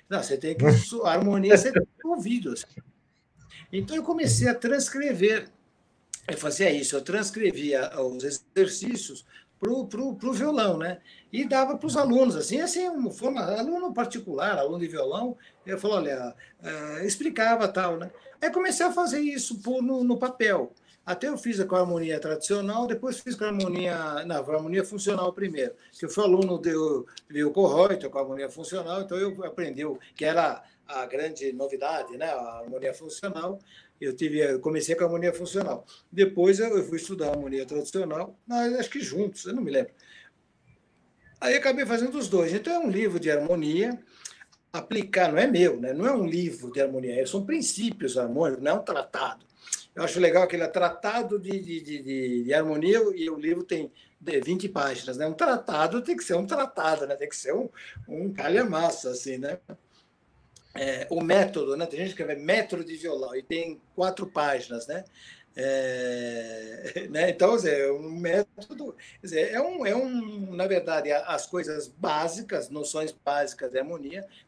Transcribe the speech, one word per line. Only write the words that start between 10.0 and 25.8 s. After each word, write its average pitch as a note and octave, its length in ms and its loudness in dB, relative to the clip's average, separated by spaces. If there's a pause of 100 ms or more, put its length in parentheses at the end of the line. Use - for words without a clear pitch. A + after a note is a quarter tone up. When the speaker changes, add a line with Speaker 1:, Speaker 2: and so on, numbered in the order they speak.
Speaker 1:
pro A#3+ 180 -4
violão, A3+ 440 2
né? F3 220 -4 (340)
E B3 160 -2
dava C4+ 300 2
pros B3+ 180 -2
alunos, B3 400 6
assim, G3 240 -2
assim, F4 260 0
um, C4+ 240 -2
forma, B3+ 300 -2
aluno B3 540 -2
particular, G3 640 -2
aluno D3+ 200 0
de E3+ 80 -4
violão, D#3 500 -2 (280)
eu F#3+ 140 -4
falo, G#3 160 0
olha, C3+ 400 -2 (280)
eh, D#3 440 -6
explicava A3+ 600 2
tal, F3+ 300 0
né? F3 140 -8 (320)
Aí D#4+ 80 2
comecei F4+ 340 0
a F4 80 2
fazer E4+ 280 0
isso C4 420 -4
pôr B3 200 0
no, B3+ 220 2
no B3 140 4
papel. A3+ 520 0 (360)
Até F#3 220 -2
eu D4 100 -4
fiz G#3 260 -2
com F#3 120 0
a F3+ 40 6
harmonia E3 400 0
tradicional, G3+ 640 -2
depois A#3 340 -4
fiz B3 140 -8
com G#3+ 100 -4
a G#3+ 40 0
harmonia, F3 800 -2
não, D3 180 -2
com D3 80 -6
a - 20 2
harmonia E3+ 300 0
funcional F#3+ 480 -2
primeiro, D#3 420 -4 (240)